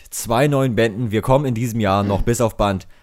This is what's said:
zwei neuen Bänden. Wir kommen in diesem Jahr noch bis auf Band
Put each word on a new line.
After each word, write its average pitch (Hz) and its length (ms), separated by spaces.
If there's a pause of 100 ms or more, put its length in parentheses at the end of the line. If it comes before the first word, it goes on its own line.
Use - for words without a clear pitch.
(100)
zwei 120 380
neuen 135 260
Bänden. 113 380
Wir 110 100
kommen 139 220
in 127 100
diesem 117 240
Jahr 101 240
noch 98 200
bis 117 180
auf 113 160
Band 98 320 (140)